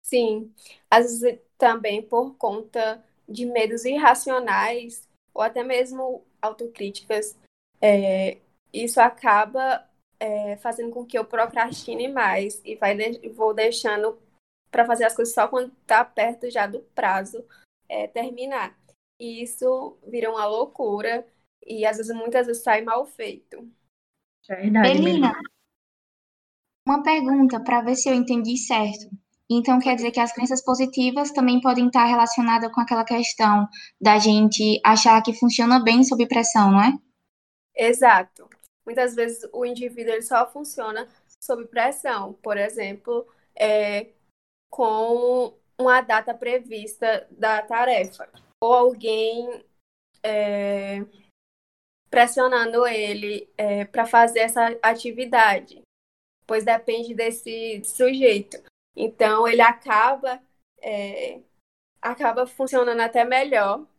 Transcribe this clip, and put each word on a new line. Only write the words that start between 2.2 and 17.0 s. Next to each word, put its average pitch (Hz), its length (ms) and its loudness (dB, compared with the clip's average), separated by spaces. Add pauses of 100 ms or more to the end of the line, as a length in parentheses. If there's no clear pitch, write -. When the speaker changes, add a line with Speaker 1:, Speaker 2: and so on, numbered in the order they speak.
Speaker 1:
conta 220 640 -6 (240)
de 233 200 -10
medos 226 400 -2
irracionais 240 1200 0 (240)
ou 214 100 -4
até 233 200 -4
mesmo 254 600 -4 (180)
autocríticas, 214 960 -8 (440)
é, 196 580 2 (320)
isso 233 300 -4
acaba, 240 800 0 (380)
é, 208 380 -6
fazendo 233 340 -8
com 240 140 -12
que 240 120 -6
eu 220 60 -4
procrastine 233 840 -4
mais 208 560 -2
e 214 120 -12
vai 202 180 0
de-, 226 360 -6
vou 220 240 -2
deixando 220 640 -2 (520)
pra 233 140 2
fazer 233 200 0
as 226 120 0
coisas 233 180 -4
só 214 140 2
quando 254 240 -6 (140)
tá 233 180 2
perto 233 460 -4
já 220 160 -2
do 202 140 -10 (140)
prazo, 196 480 -4 (460)